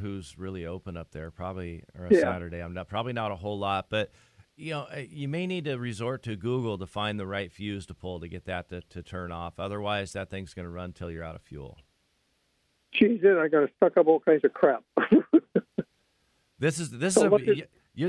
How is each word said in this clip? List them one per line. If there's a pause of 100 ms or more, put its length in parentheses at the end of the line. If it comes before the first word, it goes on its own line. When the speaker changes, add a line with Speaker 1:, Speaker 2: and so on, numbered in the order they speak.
Speaker 1:
who's
really
open
up
there.
Probably, (120)
or
a
Speaker 2:
Yeah.
Speaker 1:
Saturday.
I'm
not,
probably
not
a
whole
lot,
but (460)
you
know,
uh, (100)
you
may
need
to
resort
to
Google
to
find
the
right
fuse
to
pull
to
get
that
to,
to
turn
off.
Otherwise,
that
thing's
gonna
run
till
you're
out
of
fuel. (1120)
Speaker 2:
Jeez,
then
I
gotta
stock
up
all
kinds
of
crap. (160)
<laughs> (1600)
Speaker 1:
This
is,
this
Speaker 2:
So
Speaker 1:
is
a,
Speaker 2:
what
is (100)
Speaker 1:
y-, (280)
you're,